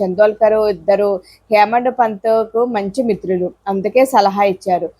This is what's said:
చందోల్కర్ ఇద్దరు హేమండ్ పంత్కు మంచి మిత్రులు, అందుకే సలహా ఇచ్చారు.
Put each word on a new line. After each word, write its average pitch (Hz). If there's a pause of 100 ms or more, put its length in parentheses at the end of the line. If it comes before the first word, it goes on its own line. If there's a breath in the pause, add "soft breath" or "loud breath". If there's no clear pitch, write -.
చందోల్కర్ 214
ఇద్దరు 202 (320 soft breath)
హేమండ్ 233
పంత్కు 220
మంచి 208
మిత్రులు, 180 (180)
అందుకే 202
సలహా 202
ఇచ్చారు. 180